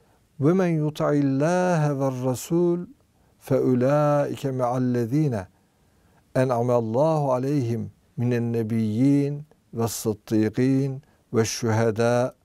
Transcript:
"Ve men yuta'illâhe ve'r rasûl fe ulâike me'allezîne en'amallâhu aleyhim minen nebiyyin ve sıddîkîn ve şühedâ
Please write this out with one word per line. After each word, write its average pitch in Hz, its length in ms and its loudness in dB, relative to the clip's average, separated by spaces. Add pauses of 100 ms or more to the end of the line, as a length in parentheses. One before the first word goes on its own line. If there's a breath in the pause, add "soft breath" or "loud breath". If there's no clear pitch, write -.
(400 soft breath)
"Ve 147 140 4
men 185 140 2
yuta'illâhe 151 1300 0
ve'r 131 260 -4
rasûl 170 640 -2 (520 soft breath)
fe 131 200 -2
ulâike 135 920 0
me'allezîne 123 960 -2 (880 soft breath)
en'amallâhu 127 1000 2
aleyhim 123 580 -2 (260)
minen 117 360 0
nebiyyin 120 920 0 (300)
ve 113 140 -2
sıddîkîn 127 1160 0 (300 soft breath)
ve 113 120 2
şühedâ 117 1000 0